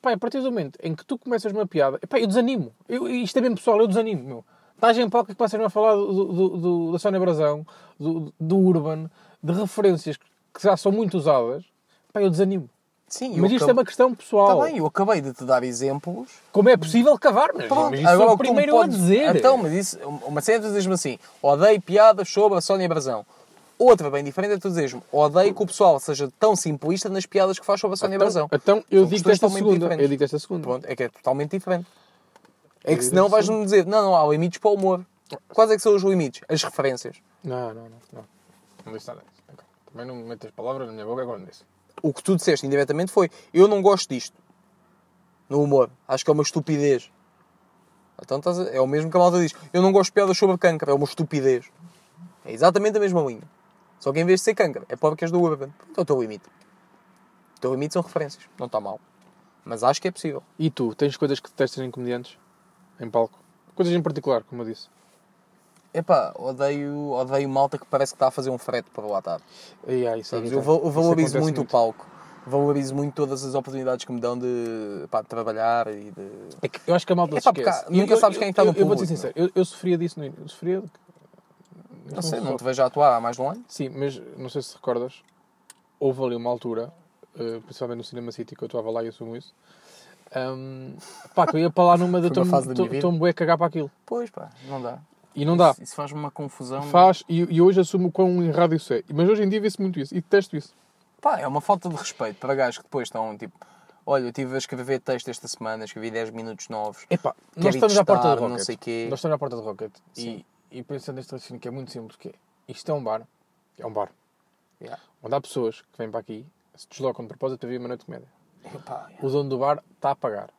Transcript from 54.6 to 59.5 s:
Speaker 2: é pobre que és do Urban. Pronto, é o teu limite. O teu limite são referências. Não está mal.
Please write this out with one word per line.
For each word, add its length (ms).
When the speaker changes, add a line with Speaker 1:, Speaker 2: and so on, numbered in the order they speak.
Speaker 2:
é 40
pobre 240
que 60
és 80
do 80
Urban. 300
Pronto, 280
é 40
o 20
teu 160
limite. 240
O 60
teu 100
limite 220
são 80
referências. 420
Não 80
está 120
mal. 220